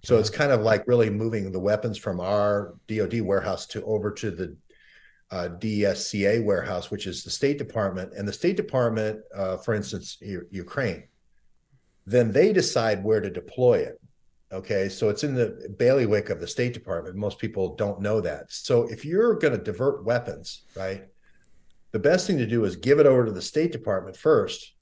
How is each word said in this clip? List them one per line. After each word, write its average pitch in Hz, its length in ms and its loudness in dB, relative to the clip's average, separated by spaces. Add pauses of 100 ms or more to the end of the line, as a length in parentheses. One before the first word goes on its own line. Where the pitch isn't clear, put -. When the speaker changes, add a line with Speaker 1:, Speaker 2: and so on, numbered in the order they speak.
Speaker 1:
So 127 100 2
Speaker 2:
Okay. 110 60 6
Speaker 1:
it's 104 100 0
kind 143 220 2
of 113 80 4
like 110 260 2
really 120 240 4
moving 104 400 -4
the 92 80 -6
weapons 104 400 -2
from 90 220 -6
our 101 540 0 (120)
D 110 140 -4
O 95 80 0
D 113 120 -2
warehouse 95 460 -2
to - 180 -10
over 104 280 -2
to 107 180 -6
the, 87 260 -8 (760)
uh, 87 160 -6
D 104 360 -2
S 92 220 0
C 98 200 0
A 110 140 4
warehouse, 90 500 -2
which 98 180 -8
is - 160 -10
the - 60 -12
State 143 280 0
Department. 98 580 -4
And 101 120 -4
the 98 40 -4
State 185 240 -2
Department, 110 640 0 (140)
uh, 95 220 -2
for 113 180 -2
instance, 101 460 -8
U-, 95 300 -10
Ukraine, 95 580 -6 (1000)
then 113 240 4
they 170 220 6
decide 113 500 2
where 107 180 2
to 95 100 -4
deploy 113 480 2
it. - 220 -4 (520)
Okay, 95 360 -2
so 107 200 0
it's 104 160 -2
in 143 100 -2
the 107 440 -2
bailiwick 120 500 4
of 95 100 -4
the 87 80 -8
State 123 280 -2
Department. 90 420 -6
Most 104 220 -4
people 98 360 -4
don't 101 260 -2
know 104 200 0
that. 80 320 -6
So 120 320 2
if - 200 -10
you're 202 300 4
gonna 127 240 2
divert 107 460 -2
weapons, 101 600 -4 (120)
right, 95 300 -8 (840)
the - 60 -2
best 160 280 4
thing 175 120 0
to 120 80 2
do 117 180 2
is 190 120 -2
give 139 220 4
it 147 80 8
over 127 200 8
to 107 60 -2
the 90 100 -6
State 165 300 -2
Department 101 440 -4
first. - 640 2